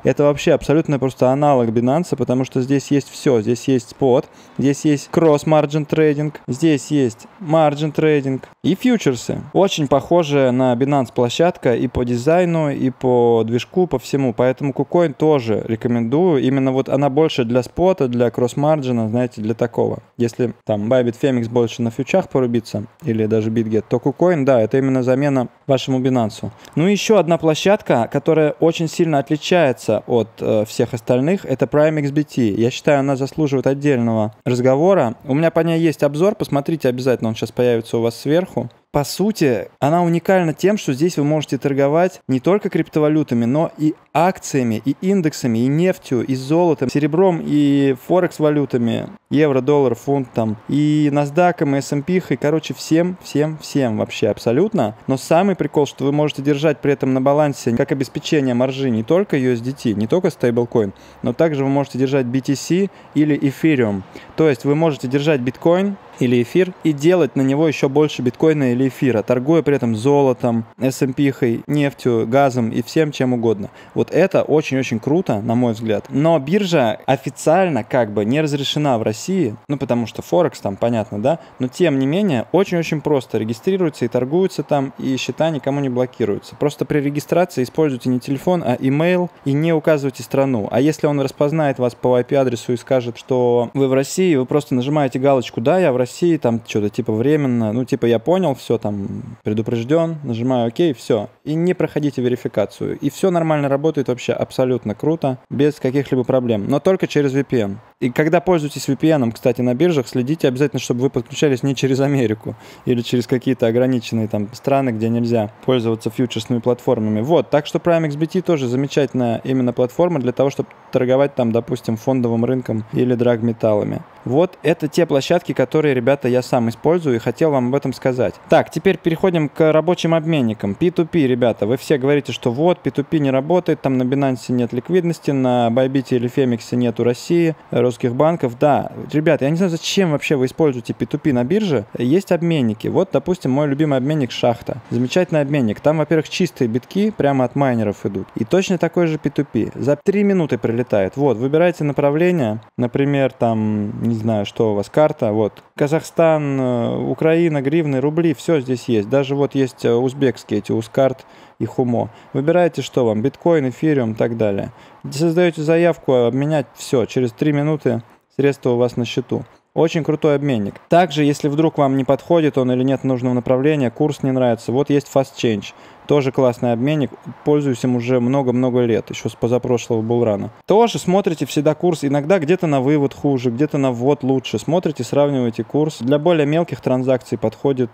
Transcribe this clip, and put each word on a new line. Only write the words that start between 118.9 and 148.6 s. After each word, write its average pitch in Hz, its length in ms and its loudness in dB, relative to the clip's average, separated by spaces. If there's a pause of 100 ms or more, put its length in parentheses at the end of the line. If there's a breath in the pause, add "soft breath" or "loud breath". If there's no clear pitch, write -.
именно 131 300 0
платформа 156 460 0
для 123 120 -2
того, 135 200 0
чтобы - 180 -6 (220)
торговать 131 440 2
там, 117 160 0
допустим, 117 460 -2
фондовым 120 480 0
рынком 123 480 -4
или 123 220 2
драгметаллами. 110 880 0 (240)
Вот 151 380 0
это 156 240 0
те 170 180 2
площадки, 156 480 0
которые, 143 400 0
ребята, 127 340 0
я 123 140 2
сам 120 280 0
использую 151 460 0
и 113 40 0
хотел 151 320 0
вам 127 180 0
об 135 60 -2
этом 135 180 -2
сказать. 123 420 -2 (140)
Так, 147 200 4
теперь 175 280 0
переходим 165 520 0
к 156 220 2
рабочим 165 420 0
обменникам. 131 640 -2
P 170 120 0
two 170 200 0
P, 160 180 2
ребята, 123 400 2
вы 123 120 0
все 151 200 0
говорите, 135 340 0
что 120 200 -2
вот, 165 280 0
P 135 120 -4
two 143 120 -4
P 160 160 -2
не 139 120 0
работает, 156 500 0
там 135 160 0
на 127 60 0
Binance 135 480 -2
нет 123 220 -2
ликвидности, 165 580 -2
на 123 380 2
Bybit 131 420 0
или 123 160 0
Фемиксе 123 480 -2
нету 123 280 0
России, 160 520 0 (160)
русских 123 420 0
банков. 139 460 0
Да, 139 320 2 (200)
ребята, 151 340 2
я 143 60 2
не 165 60 0
знаю, 185 120 0
зачем 165 420 -2
вообще 147 240 -2
вы 131 120 0
используете 127 460 -2
P 123 120 -4
two 143 120 -6
P 147 140 0
на 123 140 2
бирже. 160 400 0 (120)
Есть 139 340 0
обменники. 151 560 0
Вот, 143 260 0
допустим, 147 380 -2
мой 147 160 0
любимый 139 300 0
обменник — 135 340 -2
Шахта. - 580 -2
Замечательный 151 520 0
обменник. 135 380 -2
Там, 156 180 2
во-первых, 156 320 0
чистые - 380 -2
битки 185 440 -2
прямо 135 340 0
от 120 100 -4
майнеров 117 500 -2
идут. 101 300 -6
И - 80 -4
точно 185 340 0